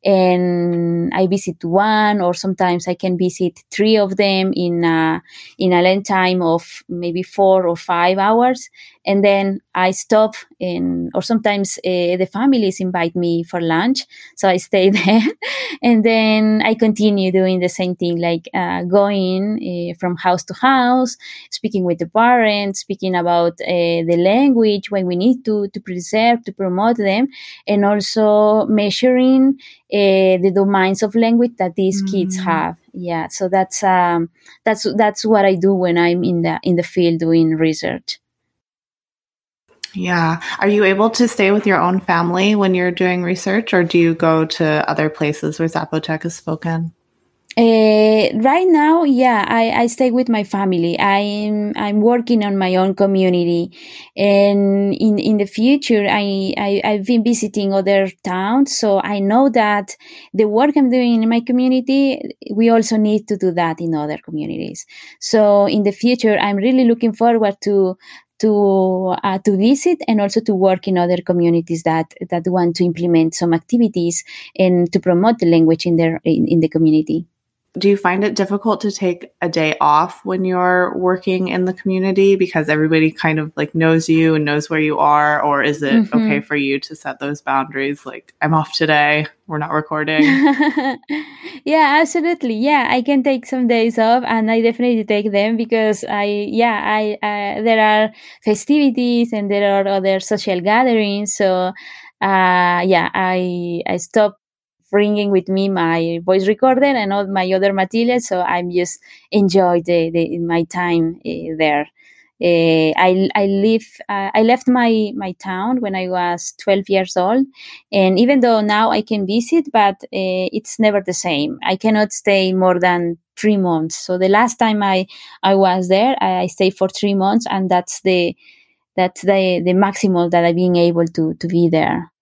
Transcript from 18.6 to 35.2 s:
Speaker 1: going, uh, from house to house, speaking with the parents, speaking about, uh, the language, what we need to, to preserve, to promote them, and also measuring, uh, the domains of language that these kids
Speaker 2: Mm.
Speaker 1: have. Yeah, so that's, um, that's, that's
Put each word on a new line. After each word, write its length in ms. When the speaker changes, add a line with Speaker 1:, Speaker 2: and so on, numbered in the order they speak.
Speaker 1:
going, 760
uh, 400
from 160
house 280
to 100
house, 640
speaking 340
with 140
the 80
parents, 720
speaking 340
about, 460
uh, 480
the 80
language, 760
what 140
we 120
need 280
to, 300
to 60
preserve, 640
to 80
promote 440
them, 320
and 180
also 840
measuring, 920
uh, 480
the 140
domains 480
of 120
language 440
that 180
these 240
kids 280
Speaker 2:
Mm. 60
Speaker 1:
have. 320
Yeah, 340
so 220
that's, 320
um, 480
that's, 220
that's 300